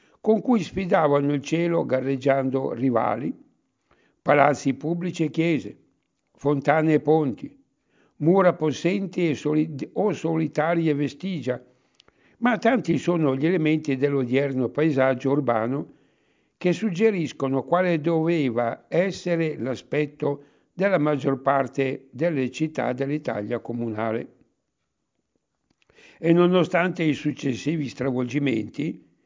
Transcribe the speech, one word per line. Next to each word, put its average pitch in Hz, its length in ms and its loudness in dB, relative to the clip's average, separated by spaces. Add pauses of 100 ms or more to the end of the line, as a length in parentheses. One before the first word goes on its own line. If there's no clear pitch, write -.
(200)
con 214 220 2
cui 233 200 2
sfidavano 156 720 2
il 143 100 0
cielo 165 440 0
garreggiando 135 880 0
rivali, 120 600 0 (880)
palazzi 143 520 4
pubblici 170 500 -4
e 151 60 0
chiese, 156 480 -2 (560)
fontane 151 600 2
e 147 40 4
ponti, 151 600 0 (540)
mura 180 380 4
possenti 175 760 -2
e 147 80 0
soli-, 156 400 -2 (180)
o 190 200 0
solitarie 160 800 0
vestigia, 139 680 -4 (760)
ma 233 200 0
tanti 170 400 0
sono 156 380 2
gli 135 100 -2
elementi 156 520 0
dell'odierno 135 720 0
paesaggio 135 640 2
urbano 131 640 -2 (600)
che 180 160 -2
suggeriscono 170 920 0
quale 170 360 2
doveva 147 880 0
essere 170 680 -2
l'aspetto 143 880 -4 (280)
della 185 280 0
maggior 139 420 0
parte 135 720 -2
delle 139 380 -2
città 135 440 -4
dell'Italia 123 680 -4
comunale. 113 680 -4 (1900)
E 165 140 2
nonostante 180 720 2
i 151 100 2
successivi 143 760 -4
stravolgimenti, 127 1160 -4 (200)